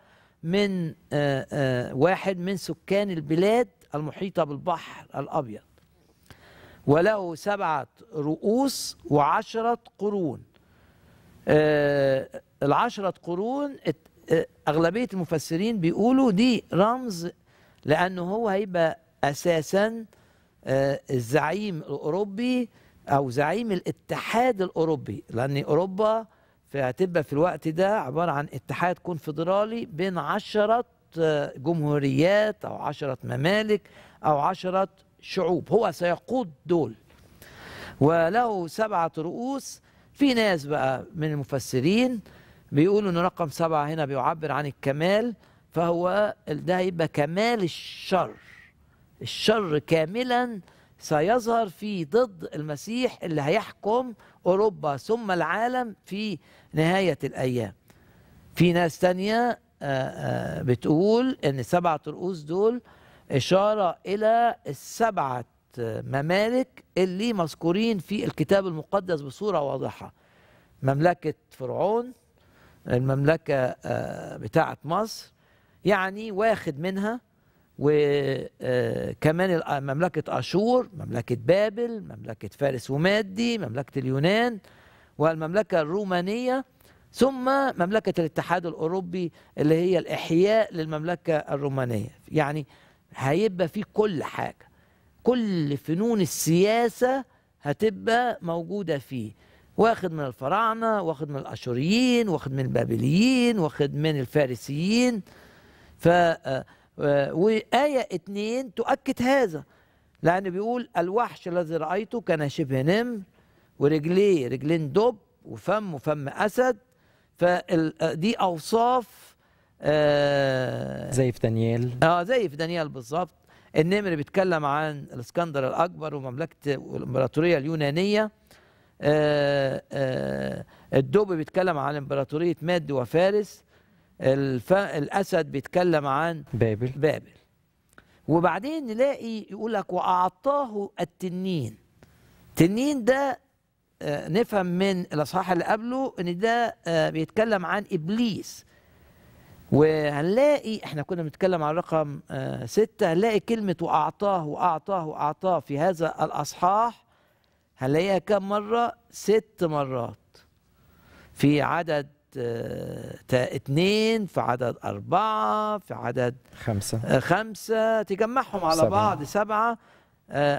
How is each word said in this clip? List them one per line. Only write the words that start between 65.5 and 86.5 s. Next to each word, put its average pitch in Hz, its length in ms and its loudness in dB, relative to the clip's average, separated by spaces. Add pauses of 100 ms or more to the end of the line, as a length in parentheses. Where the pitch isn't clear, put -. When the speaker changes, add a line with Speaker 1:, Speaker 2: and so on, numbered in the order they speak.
Speaker 1:
ممالك 143 1080 -2 (140)
اللي 190 360 0
مذكورين 190 640 0
في 208 280 -6
الكتاب 196 420 2
المقدس 175 540 -4
بصورة 170 400 -4
واضحة. 135 520 -6 (720)
مملكة 147 500 2 (160)
فرعون، 190 640 -2 (760)
المملكة، 139 680 0
آه، - 840 -4
بتاعة 127 460 0
مصر، 190 480 -6 (540)
يعني 196 460 0
واخد 185 480 0
منها 196 400 -4 (640)
و، 143 80 4 (720)
آه، 123 600 -2
كمان 170 280 2
ال-، 147 340 -2
مملكة 143 560 -2
أشور، 226 580 2
مملكة 113 380 -4
بابل، 202 680 0
مملكة 113 560 -14
فارس 139 340 -2
ومادي، 202 640 0
مملكة 139 420 -8
اليونان، 185 600 0 (580)
والمملكة 160 640 0
الرومانية، 202 840 -2 (480)